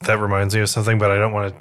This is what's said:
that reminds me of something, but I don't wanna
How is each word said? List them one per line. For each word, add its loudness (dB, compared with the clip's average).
that 0
reminds 0
me 2
of 0
something, 0
but 2
I 2
don't 0
wanna -4